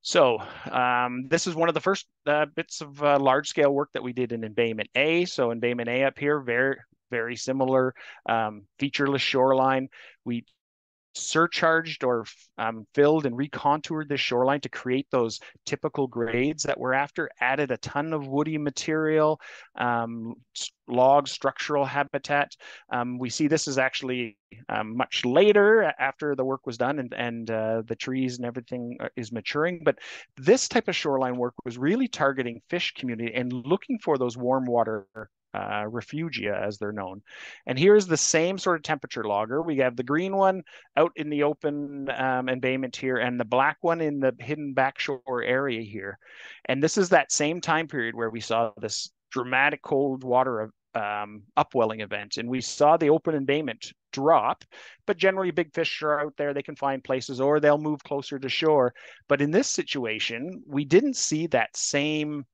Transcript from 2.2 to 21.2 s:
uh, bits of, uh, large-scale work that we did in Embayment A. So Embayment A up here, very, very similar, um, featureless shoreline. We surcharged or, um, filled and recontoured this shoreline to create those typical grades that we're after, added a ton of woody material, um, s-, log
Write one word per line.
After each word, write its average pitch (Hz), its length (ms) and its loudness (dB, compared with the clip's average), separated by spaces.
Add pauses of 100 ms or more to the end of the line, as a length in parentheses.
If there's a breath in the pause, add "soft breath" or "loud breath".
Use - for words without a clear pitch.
uh, 151 180 2 (100)
bits - 260 -8
of, 143 220 -12
uh, 143 140 6
large-scale 139 560 4
work 139 200 -2
that - 100 -6
we 123 100 -6
did 120 200 -2
in 113 100 -6
Embayment 110 500 -2
A. 160 320 2
So 131 240 0
Embayment 120 400 -2
A 123 140 0
up 135 160 0
here, 147 220 0
very, 127 360 0 (320)
very 120 260 -4
similar, 131 600 2 (340 loud breath)
um, 107 380 -2 (100)
featureless 139 460 0
shoreline. 131 680 4 (360 loud breath)
We 120 200 -6 (680)
surcharged 165 920 0
or, 120 200 0 (320)
um, 113 360 -6
filled 147 320 6
and 120 120 -2
recontoured 151 720 -2
this 135 140 -4
shoreline 131 400 2
to 123 80 -10
create 127 420 -2
those 117 300 0 (240 loud breath)
typical 147 420 -4
grades 120 560 -2
that - 160 -2
we're 127 140 -2
after, 143 360 -2 (120)
added 135 280 0
a 120 80 -2
ton 156 360 -4
of 143 160 -4
woody 151 280 0
material, 156 840 0 (360 loud breath)
um, 117 580 -2 (200)
s-, - 160 -10 (160)
log 135 400 6